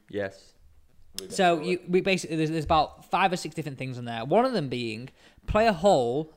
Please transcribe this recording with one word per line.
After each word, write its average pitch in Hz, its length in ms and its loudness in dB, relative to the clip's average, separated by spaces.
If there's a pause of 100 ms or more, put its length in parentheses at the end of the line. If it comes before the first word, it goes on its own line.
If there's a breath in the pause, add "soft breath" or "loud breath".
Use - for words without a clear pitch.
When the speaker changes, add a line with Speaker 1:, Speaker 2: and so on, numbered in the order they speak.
Speaker 1:
yes. - 440 -8 (640)
We've 190 120 -14
Speaker 2:
So, 175 260 4
Speaker 1:
got 151 80 -6
Speaker 2:
you, 180 140 -2 (100)
we 180 100 2
basically, 175 380 -2
there's, 156 140 0
there's 160 120 -2
about 156 480 0
five 185 220 2
or 180 40 -2
six 160 160 -10
different 147 240 -8
things 131 200 -8
on 123 80 -10
there. 117 180 -6
One 180 220 4
of 262 80 -2
them 151 160 -2
being, 120 400 -6 (360 soft breath)
play 220 220 2
a 220 60 4
hole 156 640 2